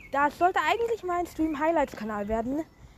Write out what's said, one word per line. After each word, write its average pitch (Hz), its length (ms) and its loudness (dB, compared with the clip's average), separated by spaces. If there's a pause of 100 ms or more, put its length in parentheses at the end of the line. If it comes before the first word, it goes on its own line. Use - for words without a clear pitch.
(100)
Das 285 280 2
sollte 370 200 4 (120)
eigentlich 466 340 0
mein 349 220 -2
Stream-Highlights-Kanal 277 1000 -2
werden. 226 300 -2 (400)